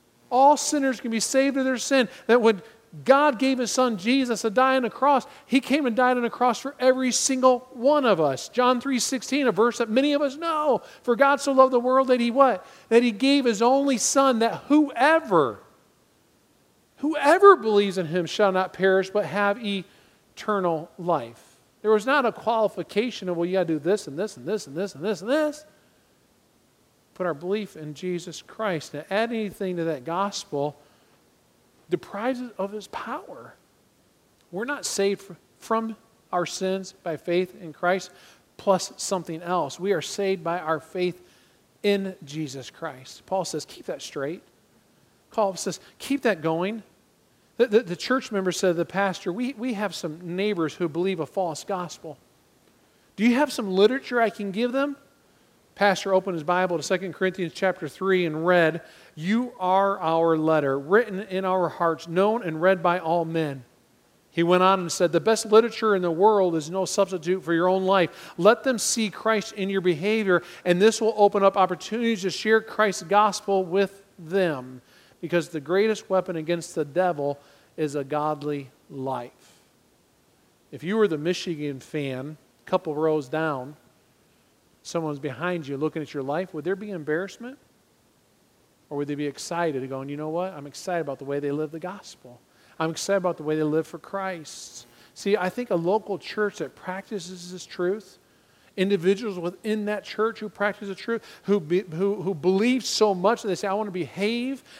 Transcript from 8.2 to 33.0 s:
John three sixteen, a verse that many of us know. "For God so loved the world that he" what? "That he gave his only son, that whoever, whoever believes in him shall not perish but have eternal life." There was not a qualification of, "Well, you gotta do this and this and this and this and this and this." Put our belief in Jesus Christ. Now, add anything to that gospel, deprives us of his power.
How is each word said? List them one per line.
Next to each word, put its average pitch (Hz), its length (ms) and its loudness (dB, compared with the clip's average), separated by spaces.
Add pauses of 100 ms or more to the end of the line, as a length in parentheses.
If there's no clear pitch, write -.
John 247 320 2
three 269 160 -2
sixteen, 269 500 -2
a 233 40 4
verse 220 260 2
that 226 120 -2
many 269 240 2
of 285 100 2
us 277 140 -2
know. 311 440 0 (220)
"For 240 120 2
God 277 240 4
so 277 120 -2
loved 262 200 6
the 254 80 4
world 254 280 2
that 254 120 4
he" 233 120 0
what? 247 340 4 (240)
"That 233 140 6
he 240 80 2
gave 269 340 2
his 220 160 2
only 269 380 4
son, 269 400 2
that 220 300 0
whoever, 269 920 4 (1400)
whoever 320 580 8
believes 202 440 0
in 170 80 -2
him 170 180 -2
shall 196 260 2
not 185 220 0
perish 190 380 4
but 202 140 0
have 202 380 0
eternal 185 1300 -6
life." 143 640 -4 (240)
There 214 80 2
was 214 160 2
not 269 180 2
a 220 60 2
qualification 214 960 -2
of, 175 80 -2
"Well, 170 80 0
you 180 80 -4
gotta 185 120 2
do 160 140 -2
this 175 280 -2
and 143 100 -10
this 214 180 -6
and 123 120 -12
this 202 180 -4
and 139 100 -16
this 185 200 -6
and 139 80 -12
this 185 180 -4
and 202 80 -8
this." 302 360 -2 (1500)
Put 185 140 -4
our 160 80 -2
belief 185 420 -6
in 151 160 -12
Jesus 175 480 -8
Christ. 185 540 -6
Now, 147 160 -10
add 220 200 0
anything 202 460 -6
to 170 60 -4
that 151 220 -4
gospel, 160 720 -4 (1120)
deprives 240 520 -4
us 247 160 -12
of 196 140 -6
his 208 160 -12
power. - 680 -12 (960)